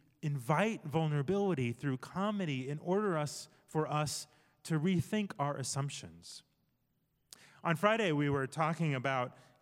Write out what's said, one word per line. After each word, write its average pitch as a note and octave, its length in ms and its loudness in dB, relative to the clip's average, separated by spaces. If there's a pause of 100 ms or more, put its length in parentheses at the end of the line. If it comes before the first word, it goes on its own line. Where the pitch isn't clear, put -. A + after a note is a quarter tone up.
(240)
invite D#3 600 0
vulnerability D3+ 880 0
through C3 260 -2
comedy F3 720 -2
in D3 100 -4
order F#3 380 0
us, - 320 -4 (180)
for D#3 200 0
us D3+ 380 -2 (380)
to D#3+ 160 0
rethink F#3+ 580 0
our C#3+ 200 -2
assumptions? C3 840 -6 (1200)
On E3 120 4
Friday, G#3 360 4
we D3 180 2
were C3+ 180 2
talking D#3 480 0
about, C3 420 -2 (240)